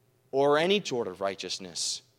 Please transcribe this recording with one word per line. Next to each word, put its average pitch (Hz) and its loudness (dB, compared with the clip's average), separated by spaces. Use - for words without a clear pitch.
or 143 4
any 190 2
sort 117 -4
of 92 -8
righteousness. 92 -6